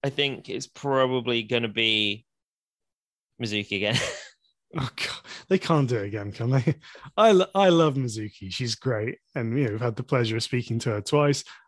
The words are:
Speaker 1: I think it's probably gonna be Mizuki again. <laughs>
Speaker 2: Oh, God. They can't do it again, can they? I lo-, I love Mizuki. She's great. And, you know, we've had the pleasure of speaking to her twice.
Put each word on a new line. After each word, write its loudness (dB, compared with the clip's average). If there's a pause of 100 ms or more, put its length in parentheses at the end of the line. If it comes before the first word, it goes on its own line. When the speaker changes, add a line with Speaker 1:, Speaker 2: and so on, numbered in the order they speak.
Speaker 1:
I -2
think -4
it's -8
probably 0
gonna -2
be 0 (1160)
Mizuki -2
again. 0
<laughs> -4 (720)
Speaker 2:
Oh, -4
God. -8 (320)
They 2
can't 2
do 0
it -6
again, -6
can -4
they? 2 (400)
I 6
lo-, 6
I 6
love 4
Mizuki. -6
She's -4
great. -4 (160)
And, -2
you 2
know, 0
we've -4
had -2
the -8
pleasure 0
of -2
speaking -4
to -2
her -2
twice. 2 (220)